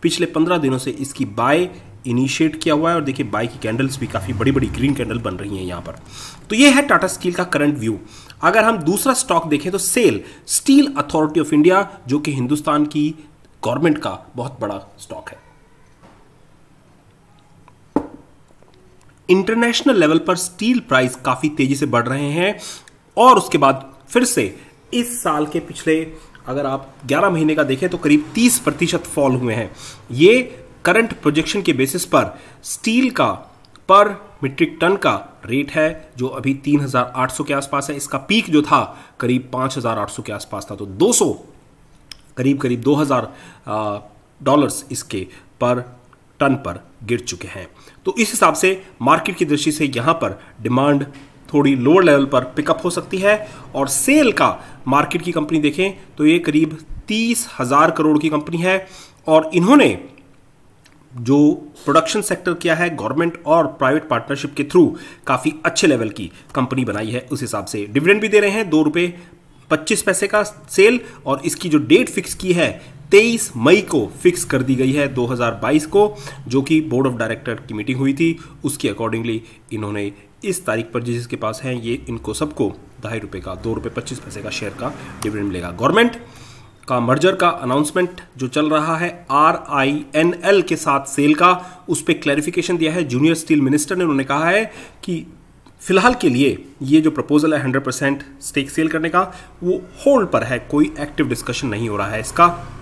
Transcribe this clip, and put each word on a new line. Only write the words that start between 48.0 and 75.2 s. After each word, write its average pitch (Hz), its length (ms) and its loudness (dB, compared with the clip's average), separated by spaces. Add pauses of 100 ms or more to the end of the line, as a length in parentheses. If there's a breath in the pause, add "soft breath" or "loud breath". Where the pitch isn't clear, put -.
तो - 120 -4
इस 226 140 2
हिसाब 180 240 2
से 190 260 0 (200 loud breath)
market 156 360 2
की 180 80 2
दृष्टि 147 260 0
से 147 140 -2
यहाँ 127 300 0
पर 95 260 -6 (200 loud breath)
demand 135 440 2 (440 loud breath)
थोड़ी 139 260 4
lower 147 280 6
level 143 220 6
पर 135 180 2 (120)
pickup 151 300 -2
हो 180 40 0
सकती 175 280 -6
है। 202 180 4 (400 loud breath)
और 139 120 -2
sale 285 440 4
का 135 160 2 (400 loud breath)
market 147 340 0
की 175 100 -6
company 160 280 -2
देखें 151 580 -4
तो 151 80 0
ये 160 140 6
करीब 156 380 0 (300)
तीस 226 400 0 (120)
हजार 143 320 4
करोड़ 156 280 2
की 156 100 0
company 151 280 -4
है 190 300 0 (400 loud breath)
और 160 260 4
इन्होंने 180 440 6 (1160)
जो 139 380 4 (340)
production 160 360 2
sector 180 320 -2
किया 165 220 0
है 175 200 0
government 147 500 -2
और 156 240 4
private 147 400 0
partnership 135 460 -4
के 147 100 -2
through 151 300 4 (320 loud breath)
काफी 139 260 0 (120)
अच्छे - 220 2
level 113 220 2
की 98 220 -12 (240 loud breath)
company 127 300 -2
बनाई 107 260 -6
है। 123 200 -8
उस 139 100 -6
हिसाब 107 240 -6
से 104 200 -6
Dividend 156 360 2
भी 220 60 -2
दे 208 120 6
रहे 202 120 2
हैं, 214 180 -4
दो 156 140 4
रुपये 175 300 0 (560 loud breath)
पच्चीस 160 340 0
पैसे 196 240 0
का 208 160 2
सेल, 214 560 2 (260 loud breath)
और 139 200 -2
इसकी 170 240 -6
जो 151 100 4
date 147 300 4
fix - 260 -6
की 185 180 -2
है 156 180 0 (400 loud breath)
तेईस 226 460 4
मई 156 240 6
को 143 240 0 (180)
fix 175 220 4
कर 131 180 -2
दी 131 120 2
गई 131 160 2
है 143 220 0
दो 123 120 -2